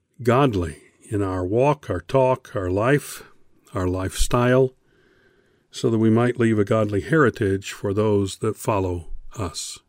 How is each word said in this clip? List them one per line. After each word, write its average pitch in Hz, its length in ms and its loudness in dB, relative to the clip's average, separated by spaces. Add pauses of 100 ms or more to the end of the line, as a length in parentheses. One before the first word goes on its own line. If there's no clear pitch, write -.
(200)
godly 113 640 0 (280)
in 101 120 -2
our 92 220 -4
walk, 131 440 0
our 90 120 -4
talk, 127 560 0
our 92 140 -4
life, 120 520 0 (500)
our 92 140 -2
lifestyle, 123 880 2 (960)
so - 200 -2
that 113 80 0
we 110 120 4
might 120 300 2
leave 113 180 2
a 104 60 4
godly 104 380 0
heritage 110 680 0
for 101 240 -4
those 101 440 0
that 110 180 -4
follow 92 540 -4 (260)
us. - 420 -10 (100)